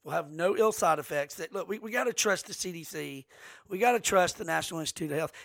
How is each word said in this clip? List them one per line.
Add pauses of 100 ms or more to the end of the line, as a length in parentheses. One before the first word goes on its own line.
will
have
no
ill
side
effects,
that,
look,
we,
we
gotta
trust
the
C
D
C, (420)
we
gotta
trust
the
National
Institute
of
Health. (120)